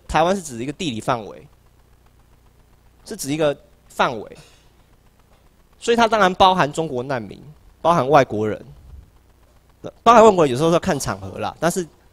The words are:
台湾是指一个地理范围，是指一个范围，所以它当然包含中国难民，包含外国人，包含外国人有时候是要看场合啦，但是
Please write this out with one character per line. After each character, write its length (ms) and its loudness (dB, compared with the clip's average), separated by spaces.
台 140 0
湾 140 0
是 80 -8
指 180 -12
一 40 -8
个 80 -8
地 180 -8
理 80 -8
范 260 -4
围， 220 -18
是 100 -14
指 160 -8
一 60 -4
个 180 0
范 320 -4
围， 180 -16
所 140 -2
以 40 -2
它 100 4
当 120 0
然 160 4
包 180 6
含 180 0
中 160 -6
国 140 -6
难 200 -6
民， 200 -16
包 120 2
含 140 0
外 160 6
国 240 -4
人， 160 -6
包 100 6
含 100 8
外 60 8
国 160 4
人 60 0
有 60 -2
时 40 -2
候 80 2
是 40 0
要 60 2
看 200 -4
场 200 -8
合 200 -14
啦， 200 -8
但 120 0
是 160 -6